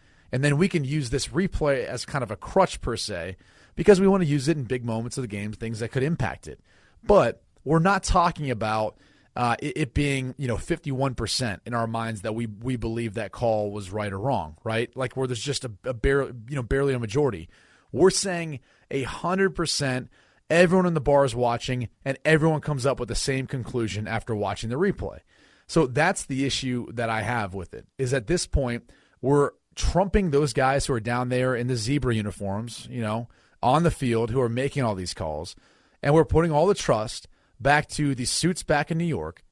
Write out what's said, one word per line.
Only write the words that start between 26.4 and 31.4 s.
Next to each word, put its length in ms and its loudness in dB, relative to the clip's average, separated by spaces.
issue 480 -4
that 160 -4
I 140 -2
have 320 -4
with 180 -10
it, 140 -14
is 160 -2
at 140 0
this 200 0
point, 440 -2
we're 300 4
trumping 560 2
those 220 4
guys 320 2
who 80 0
are 80 0
down 300 -2
there 240 2